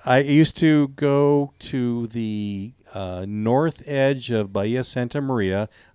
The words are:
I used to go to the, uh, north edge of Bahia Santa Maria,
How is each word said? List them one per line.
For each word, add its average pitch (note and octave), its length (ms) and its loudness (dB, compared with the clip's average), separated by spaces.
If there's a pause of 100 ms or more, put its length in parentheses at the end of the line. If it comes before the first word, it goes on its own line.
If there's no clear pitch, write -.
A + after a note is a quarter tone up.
I C3 140 4
used D3 380 4
to D3+ 320 4
go C#3+ 680 2
to A#2+ 500 -4
the, G#2+ 680 -6 (200)
uh, F#2 340 -8
north A#2 600 0
edge C3+ 420 -2
of G#2 240 -2
Bahia A2 300 -2
Santa B2 380 -6
Maria, G#2+ 480 -2 (260)